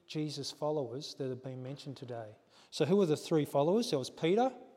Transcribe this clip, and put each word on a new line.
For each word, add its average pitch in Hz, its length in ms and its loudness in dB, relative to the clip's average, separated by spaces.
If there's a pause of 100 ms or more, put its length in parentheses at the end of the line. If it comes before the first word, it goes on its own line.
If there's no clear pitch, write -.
Jesus 143 460 -6
followers 147 600 -4
that 135 140 -6
have 123 140 -8
been 131 200 -10
mentioned 135 340 -10
today. 117 400 -12 (340)
So - 140 0
who 185 180 6
are 185 40 6
the 151 100 4
three 156 280 2
followers? 170 460 2
There 147 80 2
was 127 120 -4
Peter, 220 420 2 (240)